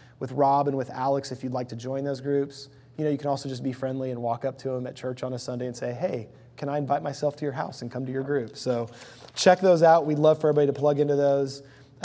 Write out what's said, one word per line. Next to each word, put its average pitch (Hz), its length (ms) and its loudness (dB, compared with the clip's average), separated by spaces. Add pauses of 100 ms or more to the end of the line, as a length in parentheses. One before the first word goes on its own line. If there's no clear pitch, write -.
(200)
with 127 120 -8
Rob 139 360 4
and 135 80 -2
with 131 120 -4
Alex 139 440 -2
if 127 120 -12
you'd 123 80 -6
like 123 160 -4
to 120 80 -12
join 131 260 -6
those 139 200 -6
groups. 143 480 -2 (260)
You 156 80 -2
know, 151 60 2
you 143 80 0
can 143 100 -6
also 139 180 -2
just 127 160 -8
be 131 120 -4
friendly 131 360 -6
and 120 120 -8
walk 120 240 -2
up 131 140 -6
to 135 100 -4
them 127 160 -4
at - 100 -10
church 127 260 -8
on 127 120 -6
a 123 40 -6
Sunday 123 280 -6
and 120 100 -8
say, 123 160 -6
"Hey, 120 360 -6 (280)
can 143 140 -6
I 147 80 0
invite 147 240 0
myself 147 340 -4
to - 80 -8
your 139 80 -2
house 143 300 -8
and 120 80 -8
come 127 160 -8
to 131 60 -6
your 135 100 -4
group?" 135 340 -4
So 117 320 -2 (460)
check 180 260 6
those 180 220 6
out. 165 240 8
We'd 151 120 0
love 156 220 6
for 156 80 2
everybody 147 180 4
to 131 120 0
plug 143 200 2
into 143 160 2
those. 139 480 2 (420)